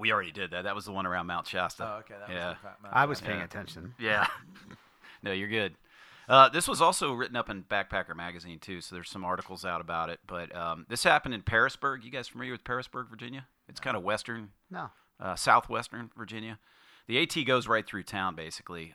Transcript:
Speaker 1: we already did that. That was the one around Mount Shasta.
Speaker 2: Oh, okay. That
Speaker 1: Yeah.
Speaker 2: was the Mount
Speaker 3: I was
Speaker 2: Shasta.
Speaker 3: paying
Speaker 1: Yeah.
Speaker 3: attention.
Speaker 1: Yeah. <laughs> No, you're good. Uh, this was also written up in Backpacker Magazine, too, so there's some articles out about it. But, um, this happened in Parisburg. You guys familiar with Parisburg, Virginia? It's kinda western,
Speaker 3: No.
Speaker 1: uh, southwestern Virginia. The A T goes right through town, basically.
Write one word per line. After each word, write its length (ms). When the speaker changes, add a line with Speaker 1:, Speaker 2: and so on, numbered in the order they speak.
Speaker 1:
we 100
already 220
did 200
that. 100
That 120
was 120
the 60
one 140
around 200
Mount 200
Shasta. 400
Speaker 2:
Oh, 120
okay. 200
That 120
Speaker 1:
Yeah. 180
Speaker 2:
was 140
the 60
Mount 140
Speaker 3:
I 80
was 140
Speaker 2:
Shasta. 80
Speaker 3:
paying 140
Speaker 1:
Yeah. 40
Speaker 3:
attention. 540
Speaker 1:
Yeah. 340
<laughs> 40
No, 100
you're 160
good. 260
Uh, 220
this 180
was 120
also 320
written 240
up 140
in 140
Backpacker 500
Magazine, 460
too, 200
so 140
there's 160
some 140
articles 400
out 160
about 300
it. 160
But, 280
um, 340
this 160
happened 300
in 80
Parisburg. 600
You 60
guys 180
familiar 240
with 120
Parisburg, 440
Virginia? 380
It's 120
kinda 180
western, 520
Speaker 3:
No. 200
Speaker 1:
uh, 160
southwestern 840
Virginia. 420
The 100
A 100
T 180
goes 220
right 180
through 200
town, 300
basically. 600